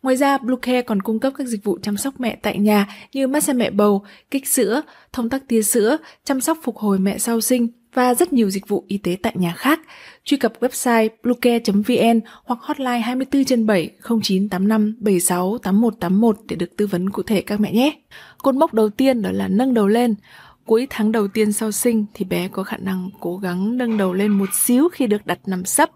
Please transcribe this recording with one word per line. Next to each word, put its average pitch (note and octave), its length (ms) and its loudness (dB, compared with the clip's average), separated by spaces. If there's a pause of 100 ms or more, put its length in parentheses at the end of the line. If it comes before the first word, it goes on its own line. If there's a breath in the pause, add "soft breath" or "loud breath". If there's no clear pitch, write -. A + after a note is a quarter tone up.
Ngoài C4 140 2
ra, C#4 220 2
Blue B3 240 -2
Care B3 200 0
còn A3 200 -2
cung A3 180 -2
cấp C4+ 180 -2
các C4 100 -6
dịch G#3+ 160 -6
vụ G3 180 -2
chăm G3+ 160 -4
sóc C4+ 220 -8
mẹ A#3+ 220 -4
tại G3+ 160 -4
nhà G3+ 300 2 (260 loud breath)
như C4+ 140 0
massage C#4+ 300 0
mẹ A3+ 120 0
bầu, G3+ 340 2 (280 loud breath)
kích C#4 160 -4
sữa, B3 340 0 (320 loud breath)
thông A#3 160 -4
tắc C4+ 180 -6
tia A3+ 140 2
sữa, A3 360 2 (260 loud breath)
chăm C4+ 180 -2
sóc D#4+ 220 -2
phục A3+ 140 -6
hồi G3 220 0
mẹ G3 180 0
sau A#3 240 -2
sinh A#3 260 0 (260)
và B3 200 2
rất E4+ 200 0
nhiều A3+ 160 4
dịch F#3+ 180 -6
vụ - 200 -2
y G3+ 100 -4
tế F3+ 240 -4
tại A3+ 140 -2
nhà F3 220 -2
khác. D4+ 220 0 (440 loud breath)
Truy C#4+ 140 0
cập A#3 220 0
website A#3 500 0 (140)
bluecare A#3+ 360 2
chấm G#3 220 2
V A3+ 100 -2 (220)
N A3+ 60 4 (240 loud breath)
hoặc A#3+ 180 -4
hotline B3+ 380 -4
hai A#3+ 160 -4
mươi C4 160 -2
tư C#4 120 4
trên B3 220 2
bảy G3 240 2 (100)
không A3+ 240 0
chín G3+ 260 0
tám G3+ 180 0
năm A3 320 2
bảy G3+ 200 2
sáu F3+ 380 0
tám G3 240 2
một A3+ 180 2
tám F#3 220 2
một A3+ 240 4
để - 100 -8
được E3+ 220 -6
tư G#3 100 0
vấn F#3 220 -2
cụ F#3+ 140 -6
thể G3 180 0
các G#3 180 -4
mẹ G3+ 140 -2
nhé. C4 220 2 (420 loud breath)
Cột C4 180 0
mốc D#4 180 2
đầu G#3+ 160 2
tiên B3+ 320 2
đó F#3+ 100 -2
là G3 160 -4
nâng A#3+ 260 2
đầu G#3+ 140 4
lên. A3+ 280 2 (500 loud breath)
Cuối A#3 240 2
tháng A3 220 0
đầu A3 160 0
tiên G#3+ 240 0
sau G#3+ 200 -4
sinh A3 420 0
thì G3 120 -6
bé F3+ 220 -4
có F#3+ 160 -6
khả - 140 -8
năng F#3 320 -6 (100)
cố F3 180 -8
gắng G3 400 -4
nâng A#3 200 -2
đầu F#3 160 0
lên G3+ 180 0
một G3 220 0
xíu C4 360 2
khi C4 180 -2
được G#3 180 0
đặt - 200 -4
nằm F#3 200 -6
sấp. D4+ 300 2